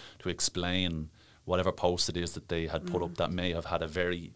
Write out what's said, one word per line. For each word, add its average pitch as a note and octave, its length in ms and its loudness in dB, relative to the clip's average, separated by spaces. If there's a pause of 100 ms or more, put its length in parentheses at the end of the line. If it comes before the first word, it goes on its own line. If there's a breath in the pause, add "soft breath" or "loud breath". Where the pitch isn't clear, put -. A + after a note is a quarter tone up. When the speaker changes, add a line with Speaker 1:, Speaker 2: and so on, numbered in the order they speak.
(180 loud breath)
Speaker 1:
to - 100 -6
explain F2 800 0 (380 soft breath)
whatever F2+ 260 4
post F2+ 380 2
it D#2+ 80 -4
is E2+ 140 -2
that - 160 -10
they E2 180 0
had D#2 200 -4
put F3 140 0
Speaker 2:
Mm. F2 60 0
Speaker 1:
up E2+ 100 -8
that F2 160 2
may F2+ 200 0
have E2 140 -2
had E2+ 140 0
a E2 80 -2
very F2 480 -2